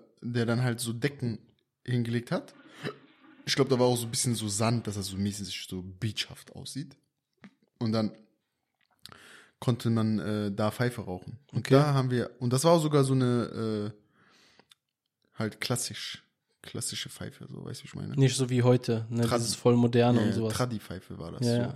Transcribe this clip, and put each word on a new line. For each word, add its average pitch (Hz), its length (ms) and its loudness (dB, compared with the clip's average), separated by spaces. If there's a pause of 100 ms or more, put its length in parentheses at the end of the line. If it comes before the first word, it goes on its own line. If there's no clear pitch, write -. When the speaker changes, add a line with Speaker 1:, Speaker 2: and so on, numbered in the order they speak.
(220)
Speaker 1:
der 117 240 -2
dann 120 160 2
halt 120 180 -2
so 117 140 -4
Decken 120 440 -4 (460)
hingelegt 120 460 -2
hat. - 240 -4 (920)
Ich - 100 -2
glaub, 135 120 4
da 131 100 2
war 123 80 6
auch 123 100 4
so 117 100 -2
ein 113 40 -8
bisschen 123 240 0
so 107 140 -4
Sand, 110 380 0
dass 104 80 -4
das 101 120 -4
so 95 100 -8
mäßig 101 520 -4
so 92 160 -8 (160)
beachhaft - 560 -8
aussieht. 135 400 -12 (840)
Und 113 140 0
dann 110 200 0 (1500)
konnte 117 300 0
man, 110 280 2
äh, 104 340 -4
da 107 180 0
Pfeife 120 320 -4
rauchen. 95 360 -12 (140)
Und 113 80 -4
Speaker 2:
Okay. 131 140 2
Speaker 1:
da 147 200 6
haben 127 160 2
wir, 120 280 -2
und 120 140 -2
das 135 120 2
war 165 80 8
auch 165 100 6
sogar 143 220 4
so 131 80 2
eine, 113 800 0
äh, - 1500 -20
halt 107 220 -4
klassisch, - 640 -6 (400)
klassische - 480 -8
Pfeife, - 400 -12
so, - 140 -12
weißt - 160 -12
du, - 40 -18
wie - 40 -18
ich - 60 -16
meine? 104 200 -8
Speaker 2:
Nicht 131 220 4
so 127 120 0
wie 123 140 2
heute, 120 480 4
ne, 117 140 0
Speaker 1:
Tradi- 117 140 2
Speaker 2:
dieses 117 160 -2
voll 120 220 4
moderne 120 420 6
Speaker 1:
Ja, 110 60 2
Speaker 2:
und 110 60 2
Speaker 1:
ja, 101 60 0
Speaker 2:
sowas. 110 180 -2
Speaker 1:
Tradi-Pfeife 107 640 -6
war 85 140 -10
das 123 140 -2
Speaker 2:
Ja, 117 80 4
Speaker 1:
so. 120 60 2
Speaker 2:
ja, 123 160 -4